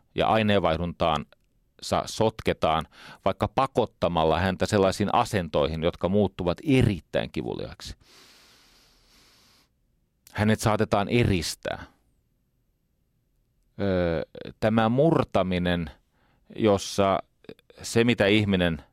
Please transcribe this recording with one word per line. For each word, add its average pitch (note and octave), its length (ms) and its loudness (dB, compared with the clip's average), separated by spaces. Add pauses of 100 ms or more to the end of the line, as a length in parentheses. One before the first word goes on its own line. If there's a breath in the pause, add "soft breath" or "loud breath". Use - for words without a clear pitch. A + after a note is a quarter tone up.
(160)
ja - 120 0
aineenvaihduntaan E2+ 960 0 (560)
sa-, - 240 -2
sotketaan E2 800 -2 (400 loud breath)
vaikka F#3+ 220 0
pakottamalla E2+ 920 0
häntä F#2 260 -2
sellaisiin F#2+ 480 0
asentoihin, D#2+ 720 0
jotka F2 260 -2
muuttuvat F#2 480 0 (100)
erittäin G2 640 0
kivuliaaksi. - 640 -10 (2500 soft breath)
Hänet G#2+ 260 0
saatetaan G#2+ 500 0
eristää. G2+ 760 -2 (2000)
Ö, F2+ 460 -2 (340)
tämä A2 300 2
murtaminen, F#2 1000 0 (680)
jossa G2 640 2 (600)
se, - 220 0
mitä A2+ 220 2
ihminen G2 680 2